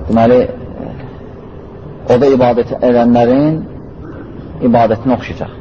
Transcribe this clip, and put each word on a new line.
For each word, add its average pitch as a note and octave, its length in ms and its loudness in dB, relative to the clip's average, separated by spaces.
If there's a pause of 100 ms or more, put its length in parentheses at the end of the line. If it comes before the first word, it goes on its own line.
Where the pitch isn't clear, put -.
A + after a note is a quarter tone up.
deməli, A#2 380 4
e, - 480 -8 (1160)
oda B2+ 260 6
ibadət A#2+ 420 2
edənlərin A#2+ 840 4 (1000)
ibadətini A#2 560 2
oxşayacaq. - 460 -8